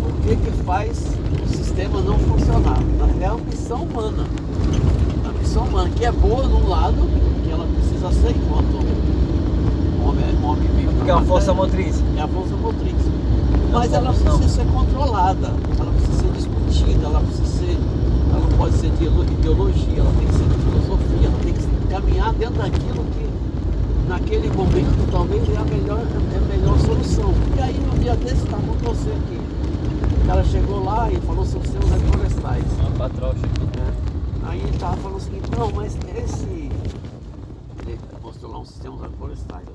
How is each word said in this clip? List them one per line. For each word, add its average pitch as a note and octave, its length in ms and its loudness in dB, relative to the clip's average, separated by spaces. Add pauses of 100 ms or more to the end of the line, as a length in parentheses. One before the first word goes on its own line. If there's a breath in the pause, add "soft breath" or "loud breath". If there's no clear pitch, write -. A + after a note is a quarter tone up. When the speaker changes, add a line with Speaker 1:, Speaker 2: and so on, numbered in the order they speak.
Speaker 1:
o - 200 -2
que - 80 2
que - 140 0 (140)
faz - 420 -2 (380)
o - 120 -2
sistema - 440 -2
não - 180 2
funcionar? - 600 4 (420)
É F#3 60 0
a - 60 0
ambição - 500 -6
humana. - 420 -4 (1000)
A - 40 -4
ambição - 360 0
humana, - 300 0
que - 100 0
é A#3+ 80 2
boa F3 360 2
num D#3+ 200 4
lado, - 280 2 (480)
que - 60 -2
ela - 160 -2
precisa - 460 0
ser - 180 4
enquanto - 440 0
o - 1300 0
homem, - 160 2 (180)
o - 40 -2
homem - 280 2
vive - 120 2
na - 80 2
Speaker 2:
Porque - 160 2
é F3+ 40 4
uma E3+ 100 4
força F#3 300 4
Speaker 1:
matéria, F#3 320 0
Speaker 2:
motriz. - 160 0 (140)
Speaker 1:
é - 60 0
a - 60 -4
força - 280 -2
motriz. - 380 -2 (800)
Mas - 180 2
Speaker 2:
Não, - 80 2
Speaker 1:
ela D3+ 140 2
Speaker 2:
não. - 260 4
Speaker 1:
precisa - 100 4
ser - 240 2
controlada, - 760 2 (300)
ela - 140 -2
precisa - 300 2
ser - 100 2
discutida, - 720 2
ela - 140 2
precisa - 260 0 (120)
ser, - 180 0 (540)
ela - 100 0
não - 180 2
pode - 160 2
ser - 160 2
de - 140 0
ideolo-, - 280 2
ideologia, - 680 2
ela - 180 2
tem - 80 2
que - 80 2
ser - 100 2
de - 100 2 (100)
filosofia, - 640 2
ela - 160 0
tem - 80 -2
que - 100 0
ser, - 80 -2 (200)
caminhar F#3 440 0
dentro A3 200 -2
daquilo D#3+ 500 -2 (100)
que - 120 -4 (840)
naquele G#4+ 480 -2
momento - 540 2
talvez - 380 0
é - 80 0
a - 80 -2
melhor, - 340 -2
é - 380 -2
a - 200 0
melhor - 220 4
solução. - 540 2 (240)
E - 40 2
aí - 180 -2
no - 200 0
dia A#3+ 180 2
desse A#3+ 300 0
tá - 100 -4
com - 160 -2 (160)
você F3 220 -2
aqui. - 300 -4 (840)
O - 40 4
cara - 180 4
chegou F#3+ 380 2
lá A3 280 0
e - 100 0
falou - 240 -2
sobre - 240 -2
sistemas - 240 0
agroforestais. - 720 0 (160)
Speaker 2:
Uma - 120 2
patrócia. - 540 -4 (320)
Speaker 1:
É. - 720 -4
Aí - 120 -6
ele - 180 -2
tava - 180 -4
falando F#4+ 220 -8
o - 20 -10
seguinte, - 360 -8
"Não, A4 160 -2
mas G#4 240 -6 (200)
esse", - 540 -6 (1160)
ele - 120 -10 (240)
mostrou - 300 -16
lá A2+ 80 -14
um - 40 -14
sistema B2+ 320 -16
agroforestais. - 720 -14
Eu - 60 -20